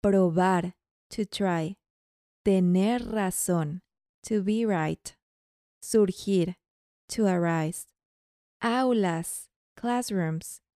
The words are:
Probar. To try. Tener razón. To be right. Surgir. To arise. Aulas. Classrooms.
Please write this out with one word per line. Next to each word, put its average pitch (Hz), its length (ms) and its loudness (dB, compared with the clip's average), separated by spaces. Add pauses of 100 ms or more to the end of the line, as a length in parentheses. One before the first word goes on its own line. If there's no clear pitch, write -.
Probar. 180 760 2 (320)
To 214 160 -4
try. 180 520 -2 (680)
Tener 190 560 4
razón. 185 800 -2 (480)
To 214 140 0
be 220 220 0
right. 165 520 -2 (640)
Surgir. 190 760 0 (540)
To 220 160 -2
arise. 170 640 0 (720)
Aulas. 226 880 -2 (260)
Classrooms. 196 840 -4 (140)